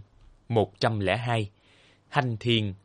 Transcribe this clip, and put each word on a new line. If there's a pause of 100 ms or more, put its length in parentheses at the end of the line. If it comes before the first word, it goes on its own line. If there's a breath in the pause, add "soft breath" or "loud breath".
(480)
Một
trăm
lẻ
hai. (580 soft breath)
Hành
thiền (120)